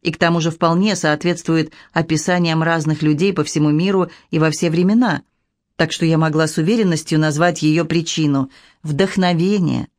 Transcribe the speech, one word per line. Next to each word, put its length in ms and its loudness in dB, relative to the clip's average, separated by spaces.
и 120 -4
к 40 -10
тому 240 0
же 100 0
вполне 460 0
соответствует 760 -2
описаниям 680 0
разных 400 0
людей 300 2
по 100 -2
всему 280 0
миру 400 0
и 80 -2
во 120 2
все 200 -2
времена, 520 2
так 160 -2
что 140 -2
я 120 2
могла 280 2
с 100 -6
уверенностью 600 0
назвать 440 0
ее 220 2
причину: 640 -2
вдохновение. 1040 0